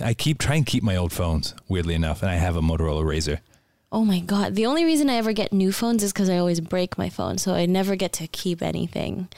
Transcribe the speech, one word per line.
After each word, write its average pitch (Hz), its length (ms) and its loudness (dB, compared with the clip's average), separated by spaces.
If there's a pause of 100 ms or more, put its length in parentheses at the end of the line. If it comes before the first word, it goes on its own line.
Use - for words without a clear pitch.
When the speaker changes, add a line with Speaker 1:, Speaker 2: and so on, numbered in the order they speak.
Speaker 1:
I 117 120 0
keep, - 240 0
try 143 160 0
and 147 100 2
keep - 180 0
my 92 140 2
old 87 160 0
phones, 82 400 0 (160)
weirdly 85 240 0
enough, 80 300 0
and 98 80 0
I 90 40 0
have 85 220 0
a 80 40 0
Motorola 80 440 0
Razr. 73 340 -2 (520)
Speaker 2:
Oh 220 120 0
my 190 160 2
God. 196 360 -2
The 220 100 2
only 311 180 2
reason 302 260 4
I 247 60 2
ever 220 160 0
get 208 220 -2
new 190 180 4
phones 233 320 0
is 202 80 -2
'cause 190 180 2
I 180 100 2
always 175 200 2
break 180 380 -2
my 185 120 -2
phone, - 280 -4
so 185 160 0
I 175 140 2
never 190 280 2
get 185 180 -2
to 165 140 -6
keep - 340 -4
anything. - 760 -4